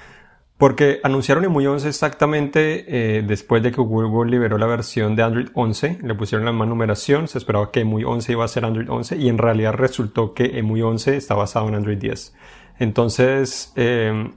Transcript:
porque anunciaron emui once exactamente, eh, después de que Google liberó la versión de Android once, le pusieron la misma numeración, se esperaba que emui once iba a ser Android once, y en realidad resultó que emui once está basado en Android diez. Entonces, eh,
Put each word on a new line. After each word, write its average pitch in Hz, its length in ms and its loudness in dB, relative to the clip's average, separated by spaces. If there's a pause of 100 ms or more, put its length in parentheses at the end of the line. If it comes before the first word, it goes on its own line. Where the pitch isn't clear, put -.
(580)
porque 143 460 4
anunciaron 139 400 2
emui 147 240 2
once 143 220 -2
exactamente, 147 1300 0
eh, 107 60 0
después 107 380 2
de 123 100 2
que 127 100 -2
Google 113 500 0
liberó 113 260 2
la 110 100 2
versión 110 500 -2
de 113 60 4
Android 117 300 0
once, 131 480 -2
le 113 140 -4
pusieron 107 300 -2
la 117 60 -2
misma 110 140 0
numeración, 117 640 0
se - 100 -6
esperaba 104 340 -2
que 123 100 0
emui 110 240 -2
once 120 260 -4
iba 117 140 0
a - 20 -4
ser 113 160 -4
Android 113 260 -2
once, 120 280 -4
y 139 100 2
en 113 100 2
realidad 110 360 2
resultó 113 600 -2
que - 240 -2
emui 110 240 0
once 113 360 0
está 117 180 -2
basado 107 320 0
en 107 80 -2
Android 104 220 -2
diez. - 360 -8 (460)
Entonces, 127 960 0
eh, 117 600 0